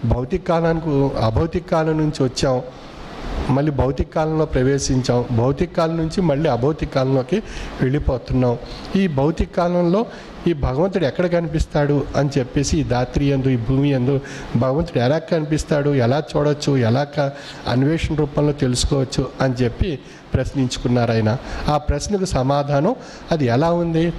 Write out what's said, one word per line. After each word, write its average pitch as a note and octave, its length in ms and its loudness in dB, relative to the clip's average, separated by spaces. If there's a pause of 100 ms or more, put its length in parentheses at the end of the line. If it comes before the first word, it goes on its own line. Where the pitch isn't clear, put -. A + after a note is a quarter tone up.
భౌతిక B2+ 420 0
కాలానికి, E3 680 2
అభౌతిక D#3 540 0
కాలం D#3+ 260 2
నుంచి D3+ 260 0
వచ్చాం, B2+ 380 0 (880)
మళ్ళీ C#3+ 220 2
భౌతిక C3 440 0
కాలంలో D#3 300 0
ప్రవేశించాం, C3 800 2 (120)
భౌతిక C#3+ 360 0
కాలం E3 240 0
నుంచి D#3+ 240 -2
మళ్ళీ D#3 280 2
అభౌతిక C#3 440 0
కాలంలోకి C3+ 500 0 (380)
వెళ్ళిపోతున్నాం. B2+ 760 0 (380)
ఈ F#3+ 120 4
భౌతిక D#3+ 500 0
కాలంలో F3 480 2 (420)
ఈ F3 60 4
భగవంతుడు D3+ 520 0
ఎక్కడ F3 200 0
కనిపిస్తాడు?" D3+ 800 0 (100)
అని C#3+ 220 2
చెప్పేసి, C#3 420 0
ఈ C3+ 40 0
ధాత్రి B2 420 0
యందు, C3+ 220 2
ఈ C3 100 4
భూమి C3+ 340 2
యందు C3+ 280 2 (360)
భగవంతుడు C3 480 0
ఎలా C#3 140 2
కనిపిస్తాడు, D3+ 720 0
ఎలా C3+ 340 2 (140)
చూడొచ్చు, D3 400 2
ఎలా A#2+ 260 2
క-, C#3 280 -2 (360)
అన్వేషణ D3 480 0
రూపంలో D3 360 0
తెలుసుకోవచ్చు C3+ 760 0 (140)
అని C3+ 120 0
చెప్పి B2+ 460 -2 (340)
ప్రశ్నించుకున్నారు B2 760 0
ఆయన. A2 260 2 (320)
ఆ D3 80 2
ప్రశ్నకు D3 480 -2
సమాధానం C#3+ 720 0 (360)
అది D#3 140 2
ఎలా C#3 260 2
ఉంది? E3+ 480 0